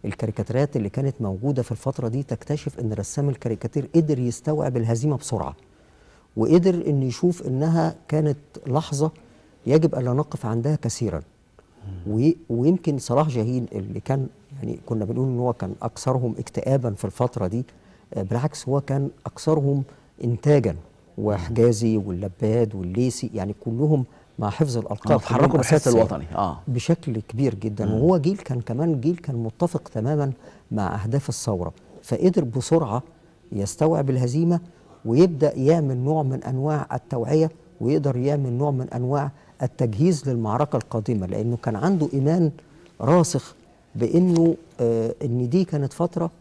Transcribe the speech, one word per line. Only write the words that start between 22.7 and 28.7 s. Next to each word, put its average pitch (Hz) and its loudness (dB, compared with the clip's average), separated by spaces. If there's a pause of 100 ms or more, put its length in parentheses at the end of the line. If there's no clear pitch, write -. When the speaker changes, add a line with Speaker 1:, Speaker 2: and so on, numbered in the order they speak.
Speaker 1:
والليسي، 110 -2
يعني، 101 -4 (100)
كلهم 131 0 (340)
مع 107 -2
حفظ 131 -2
الألقاب - -4
Speaker 2:
هم 139 6
اتحركوا 127 2
Speaker 1:
كلهم 156 2
Speaker 2:
بالحس 107 2
Speaker 1:
أساتذة 127 4
Speaker 2:
الوطني، 90 2 (100)
آه. 92 -2 (100)
Speaker 1:
بشكل 120 -2
كبير 117 -2
جدًا. 101 -4
Speaker 2:
مم. 104 0
Speaker 1:
وهو 165 4
جيل 180 0
كان 123 -6
كمان 135 -2